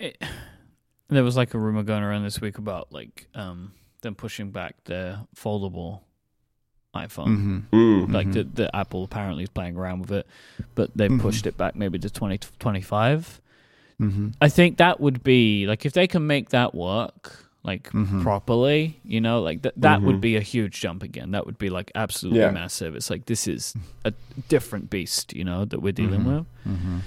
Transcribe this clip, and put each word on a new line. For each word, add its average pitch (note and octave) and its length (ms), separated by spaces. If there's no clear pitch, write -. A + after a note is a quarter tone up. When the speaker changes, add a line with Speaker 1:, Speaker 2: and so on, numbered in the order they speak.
Speaker 1:
it, E3 200
there C#3 140
was, B2 140
like, B2 180
a A#2 40
rumor G#2+ 260
going G#2+ 180
around G#2 220
this G2+ 160
week G#2 180
about, G#2 340
like, A#1 440
um, F#2 360
them G#2+ 140
pushing G#2 340
back F2+ 340
their F#2 360
foldable F#2+ 640
iPhone. - 320
Speaker 2:
Mm-hmm. G#2+ 60
Speaker 3:
Mm. A2 360
Speaker 1:
Like, F#2+ 160
Speaker 2:
Mm-hmm. F#2+ 40
Speaker 1:
the, G2+ 120
the - 120
Apple F#2 280
apparently F#2 400
is F#2+ 40
playing F2+ 280
around F#2 240
with F2+ 120
it, G2 140
but - 220
they G#2+ 120
Speaker 2:
Mm-hmm. B2+ 120
Speaker 1:
pushed A2 260
it G#2 100
back F2 200
maybe F#2+ 240
to G2 100
twenty G2 280
twenty-five. A2 840
Speaker 2:
Mm-hmm. G#2 280
Speaker 1:
I D3 80
think F3 300
that F3 220
would C3+ 220
be, A2 440
like, G#2+ 200
if C#3 60
they F3+ 160
can D#3+ 180
make C#3+ 240
that B2 240
work, - 720
like, - 280
Speaker 2:
Mm-hmm. G2 320
Speaker 1:
properly, B2+ 840
you A2 160
know, A2+ 220
like, D#2+ 200
th-, - 140
that D3 260
would G2 120
Speaker 3:
Mm-hmm. F#2+ 60
Speaker 1:
be A2+ 160
a G#2+ 40
huge G#2 400
jump G2 220
again. F#2 300
That G2+ 120
would A2+ 140
be, G2 120
like, F2+ 240
absolutely G#2+ 460
Speaker 3:
Yeah. G#2 100
Speaker 1:
massive. E2+ 460
It's - 140
like, - 160
this A2+ 200
is C#2+ 280
a - 80
different B2 420
beast, - 440
you F2 100
know, F2+ 220
that - 140
we're F#2+ 120
dealing G2 280
Speaker 2:
Mm-hmm. B2+ 160
Speaker 1:
with. E3 100
Speaker 2:
Mm-hmm. F#2 280